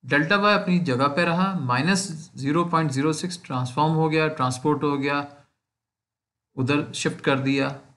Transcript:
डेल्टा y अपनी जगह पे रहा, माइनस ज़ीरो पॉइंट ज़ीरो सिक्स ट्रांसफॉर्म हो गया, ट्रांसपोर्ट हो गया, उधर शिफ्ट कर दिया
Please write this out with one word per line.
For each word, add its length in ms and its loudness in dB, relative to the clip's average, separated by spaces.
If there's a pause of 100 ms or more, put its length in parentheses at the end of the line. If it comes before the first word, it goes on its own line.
डेल्टा 340 2
y 140 4
अपनी 300 2
जगह 260 2
पे 160 0
रहा, 300 2
माइनस 520 0 (300)
ज़ीरो 300 0
पॉइंट 240 0
ज़ीरो 240 0
सिक्स 300 -8
ट्रांसफॉर्म 500 0
हो 140 2
गया, 220 2
ट्रांसपोर्ट 520 0
हो 160 0
गया, 200 -2 (1400)
उधर 380 0
शिफ्ट 300 -6
कर 160 2
दिया 280 0 (280)